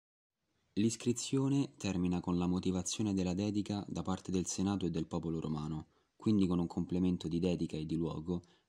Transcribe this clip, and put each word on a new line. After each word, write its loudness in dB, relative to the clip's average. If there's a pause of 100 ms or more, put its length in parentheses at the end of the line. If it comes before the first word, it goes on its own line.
(800)
L'iscrizione 0
termina 0
con 0
la 2
motivazione 0
della 0
dedica -2
da -4
parte -4
del 0
Senato 0
e 0
del -2
popolo -2
romano, -4 (300)
quindi 4
con 2
un 2
complemento 0
di 0
dedica 0
e -4
di -2
luogo -2 (260)